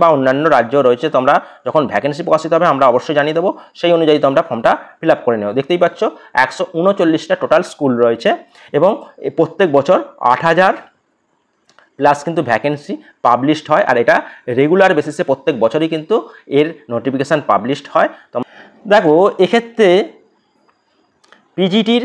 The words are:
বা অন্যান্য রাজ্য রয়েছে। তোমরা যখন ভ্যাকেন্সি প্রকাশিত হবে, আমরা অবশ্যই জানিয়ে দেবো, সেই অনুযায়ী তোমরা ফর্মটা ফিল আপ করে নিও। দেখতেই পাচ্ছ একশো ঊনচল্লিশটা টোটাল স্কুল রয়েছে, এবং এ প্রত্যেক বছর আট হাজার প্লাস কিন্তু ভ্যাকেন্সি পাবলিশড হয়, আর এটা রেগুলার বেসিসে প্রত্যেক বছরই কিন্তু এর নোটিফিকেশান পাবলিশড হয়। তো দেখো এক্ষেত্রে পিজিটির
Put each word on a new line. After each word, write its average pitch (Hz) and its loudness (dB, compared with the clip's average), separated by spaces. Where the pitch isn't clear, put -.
বা 170 4
অন্যান্য 135 0
রাজ্য 120 0
রয়েছে। 123 0
তোমরা 131 2
যখন 151 0
ভ্যাকেন্সি 139 -4
প্রকাশিত 160 2
হবে, 170 2
আমরা 135 2
অবশ্যই 123 -2
জানিয়ে 151 -2
দেবো, 175 -2
সেই - 0
অনুযায়ী 156 2
তোমরা 139 2
ফর্মটা 117 -2
ফিল 160 0
আপ - -8
করে 117 0
নিও। 104 -4
দেখতেই 175 -2
পাচ্ছ 170 -2
একশো - -6
ঊনচল্লিশটা 180 0
টোটাল 156 2
স্কুল 139 -2
রয়েছে, 117 0
এবং 170 2
এ - -6
প্রত্যেক 165 0
বছর 139 2
আট 127 0
হাজার 185 2
প্লাস 143 2
কিন্তু 170 -4
ভ্যাকেন্সি 143 -4
পাবলিশড 135 0
হয়, 151 2
আর 127 2
এটা - 2
রেগুলার 180 2
বেসিসে 147 -4
প্রত্যেক 139 -2
বছরই 156 0
কিন্তু 156 -4
এর 151 2
নোটিফিকেশান 131 -4
পাবলিশড 110 -2
হয়। 190 0
তো - -6
দেখো 170 4
এক্ষেত্রে 233 0
পিজিটির 220 0